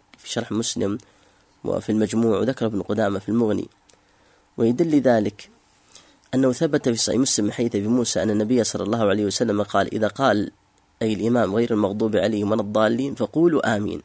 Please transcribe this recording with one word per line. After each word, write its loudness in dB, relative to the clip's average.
في -18
شرح -6
مسلم -4
وفي -4
المجموع، 2
وذكر -2
ابن -2
قدامة -2
في -8
المغني. 0
ويدل 2
ذلك 0
أنه 2
ثبت -2
في 0
صحيح 0
مسلم 0
من -2
حديث -2
أبي 0
موسى 0
أن 0
النبي 2
صلى -4
الله 0
عليه 2
وسلم 0
قال: 0
"إذا 0
قال"، 0
أي 0
الإمام، 0
"'غير 0
المغضوب 0
عليهم 0
ولا 2
الضالين' 0
فقولوا 2
آمين". -4